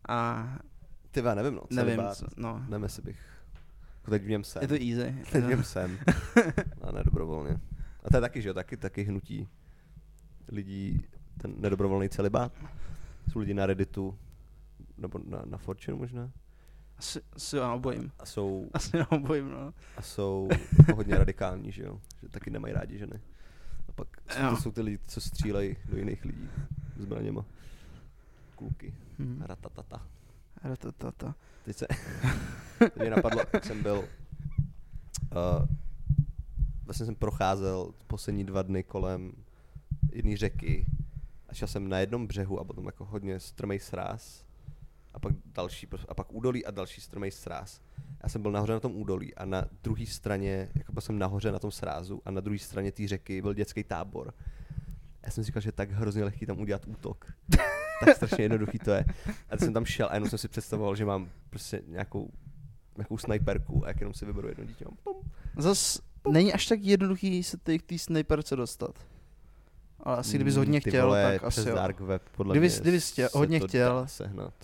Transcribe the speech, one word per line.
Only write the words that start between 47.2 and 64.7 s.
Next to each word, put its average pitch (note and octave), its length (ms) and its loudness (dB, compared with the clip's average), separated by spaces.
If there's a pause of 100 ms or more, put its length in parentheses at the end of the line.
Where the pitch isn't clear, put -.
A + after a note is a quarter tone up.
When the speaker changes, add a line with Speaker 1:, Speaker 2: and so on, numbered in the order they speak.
Speaker 2:
sráz. - 500 -12 (420)
Já - 60 -2
jsem A2 140 -4
byl G2+ 100 2
nahoře G#2 200 2
na A2 80 0
tom B2 160 -2
údolí G2 380 -2
a F#2 100 -10
na F#2+ 200 0 (180)
druhé G#2+ 240 0
straně, G2 680 -2
jako - 180 0
byl A2+ 100 -4
jsem G#2+ 160 -2
nahoře G2 340 2
na G2 60 -2
tom G#2 120 -2
srázu F2+ 540 -6
a G2 60 -6
na F#2+ 100 0
druhé G2+ 180 -2
straně G2 340 -4
té G#2 160 -4
řeky F#2+ 340 -2
byl G2+ 120 0
dětský G#2 300 -2
tábor. - 500 -6 (880)
Já - 80 -8
jsem A2 140 -2
si - 20 -2
říkal, G#2+ 160 -2
že G#2 60 -2
je G#2+ 40 -4
tak G2+ 180 -2
hrozně G#2 340 2
lehký G2+ 220 -4
tam G2 140 -4
udělat G2+ 260 -2
útok. - 460 -8 (720)
Tak C#4 120 12
strašně - 280 2
jednoduchý G#2+ 340 2
to - 120 0
je. G#2 140 4 (440)
A - 20 -10
teď - 100 -2
jsem C3+ 120 4
tam A2+ 120 2
šel - 260 0
a - 40 -2
jenom G#2 160 2
jsem A2 80 -2
si A2+ 100 -4
představoval, G#2 480 -2
že G#2+ 80 0
mám F#2+ 260 0 (200)
prostě - 360 -8
nějakou, F#2+ 440 -6 (640)
nějakou G#2 220 -6
snajperku - 680 0
a - 40 -4
jak - 120 -2
jenom G2+ 140 -2
si - 120 -8
vyberu G2 220 -4
jedno - 160 -8
dítě, A2 200 -12